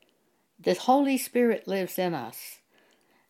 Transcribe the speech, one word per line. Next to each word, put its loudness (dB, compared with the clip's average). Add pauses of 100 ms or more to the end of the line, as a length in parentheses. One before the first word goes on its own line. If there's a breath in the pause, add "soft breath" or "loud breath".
(580)
The 2
Holy 2
Spirit 0
lives -4
in 0
us. -12 (720 soft breath)